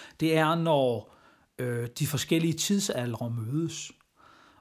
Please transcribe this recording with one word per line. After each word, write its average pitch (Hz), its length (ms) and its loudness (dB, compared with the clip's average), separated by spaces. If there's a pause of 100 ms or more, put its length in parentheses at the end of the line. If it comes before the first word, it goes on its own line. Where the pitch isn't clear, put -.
(200)
Det 160 160 2
er, 156 180 4
når, 139 600 2 (440)
øh, 120 300 -4 (100)
de 151 80 0
forskellige 165 460 0
tidsaldre 123 760 -2
mødes. 131 640 -6 (680)